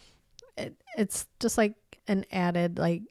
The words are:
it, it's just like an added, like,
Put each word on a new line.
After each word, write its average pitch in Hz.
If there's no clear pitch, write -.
it, -
it's -
just 226
like 214
an 196
added, 175
like, 170